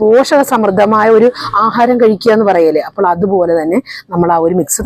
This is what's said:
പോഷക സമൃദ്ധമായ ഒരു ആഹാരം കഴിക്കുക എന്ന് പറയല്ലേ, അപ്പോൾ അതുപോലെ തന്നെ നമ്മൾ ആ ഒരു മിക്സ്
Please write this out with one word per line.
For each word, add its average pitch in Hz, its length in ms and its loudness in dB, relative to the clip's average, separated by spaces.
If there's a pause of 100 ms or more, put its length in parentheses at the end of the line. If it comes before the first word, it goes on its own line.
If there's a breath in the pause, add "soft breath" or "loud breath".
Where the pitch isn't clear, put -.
പോഷക 254 400 2 (100)
സമൃദ്ധമായ 214 560 0 (100)
ഒരു 233 120 4 (340 loud breath)
ആഹാരം 240 380 0
കഴിക്കുക 220 340 2
എന്ന് 214 140 0
പറയല്ലേ, 160 400 0
അപ്പോൾ 196 240 -4
അതുപോലെ 180 480 -2
തന്നെ 175 180 -2 (340 loud breath)
നമ്മൾ 175 220 0
ആ - 20 0 (100)
ഒരു - 120 0
മിക്സ് - 260 -6